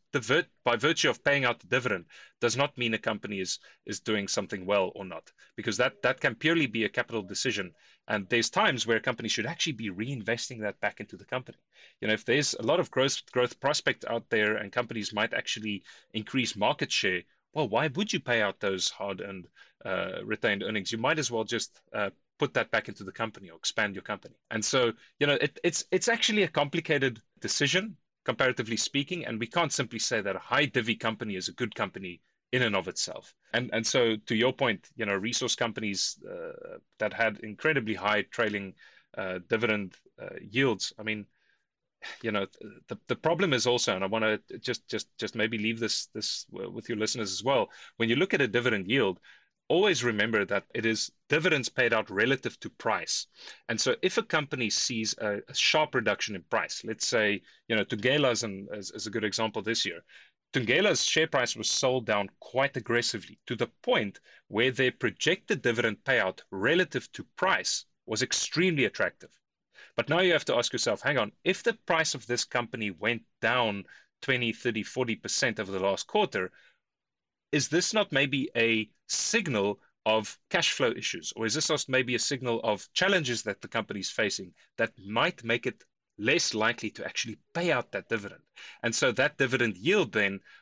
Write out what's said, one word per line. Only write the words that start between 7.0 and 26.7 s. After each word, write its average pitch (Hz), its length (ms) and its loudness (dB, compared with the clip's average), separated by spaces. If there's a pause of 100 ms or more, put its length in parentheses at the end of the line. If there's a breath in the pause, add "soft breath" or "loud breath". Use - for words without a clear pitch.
decision. 98 500 -4 (360 soft breath)
And 104 220 -2
there's 117 200 2
times 170 380 0
where 113 100 4
a - 40 0
company 117 280 -2
should 107 160 -2
actually 160 280 -4
be 107 180 -6
reinvesting 117 720 -6
that 104 200 -6
back 104 180 -2
into 104 180 -12
the - 80 -20
company. 127 340 -8 (420 soft breath)
You 110 60 -2
know, 107 80 4
if - 100 -6
there's 139 300 2
a - 80 -6
lot 151 160 4
of 147 100 -2
growth, 135 320 0 (100)
growth 123 280 0
prospect - 500 0
out 117 200 -2
there 107 280 4
and 101 140 -6
companies 117 420 -4
might 107 200 0
actually 107 500 -4 (300 loud breath)
increase 110 420 -2
market 120 360 0
share, 92 300 0 (320)
well, 147 160 0
why 127 180 2
would 175 240 -4
you 175 80 -2
pay 120 220 2
out 101 180 0
those 95 300 0
hard-earned, 95 580 -8 (380 soft breath)
uh, 92 380 -4
retained 107 400 0
earnings? 101 280 -4
You 117 60 -4
might 147 220 2
as 127 100 -4
well 113 140 -2
just, - 360 -6 (140)
uh, 101 160 -2 (300)
put 143 160 -2
that 120 160 0
back - 160 0
into 107 160 -12
the 92 80 -8
company 104 400 -6
or 82 60 -20
expand 104 360 -2
your 92 80 -10
company. - 340 -10 (140)
And 110 160 -2
so, 120 280 2 (260 soft breath)
you 143 80 4
know, 143 140 4
it, - 220 -2
it's, 170 280 0
it's 185 160 2
actually 220 360 2
a 165 40 2
complicated 143 720 0 (200)